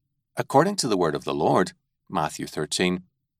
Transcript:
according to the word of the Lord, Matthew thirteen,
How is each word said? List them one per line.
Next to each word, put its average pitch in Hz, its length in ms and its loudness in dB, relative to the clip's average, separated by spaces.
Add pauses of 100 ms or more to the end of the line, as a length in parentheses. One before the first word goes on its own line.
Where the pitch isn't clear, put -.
(360)
according 165 400 2
to 160 120 -4
the 107 100 2
word 80 180 2
of 67 80 -6
the 71 100 -4
Lord, 90 400 2 (340)
Matthew 80 380 -4
thirteen, 90 640 -2 (320)